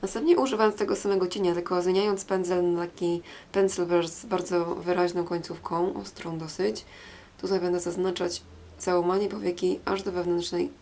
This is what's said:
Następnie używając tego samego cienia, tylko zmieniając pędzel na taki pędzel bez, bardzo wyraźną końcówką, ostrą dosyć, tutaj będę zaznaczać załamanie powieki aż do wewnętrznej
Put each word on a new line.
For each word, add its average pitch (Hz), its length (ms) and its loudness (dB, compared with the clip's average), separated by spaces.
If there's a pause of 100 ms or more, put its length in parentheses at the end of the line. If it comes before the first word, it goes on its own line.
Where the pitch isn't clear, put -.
Następnie 294 360 4
używając 220 380 4
tego 208 200 0
samego 196 320 2
cienia, 185 260 2
tylko 175 280 0
zmieniając 196 440 2
pędzel 180 480 2
na 170 140 0
taki 175 340 -2 (300)
pędzel 190 340 2
bez, 170 400 0
bardzo 180 400 0
wyraźną 175 580 0
końcówką, 170 720 -2
ostrą 170 440 -8
dosyć, 185 480 -4 (560)
tutaj 190 180 0
będę 175 200 0
zaznaczać 180 640 -2 (380)
załamanie 185 500 2
powieki 180 560 0
aż 196 180 -2
do 202 80 -4
wewnętrznej 175 580 0 (120)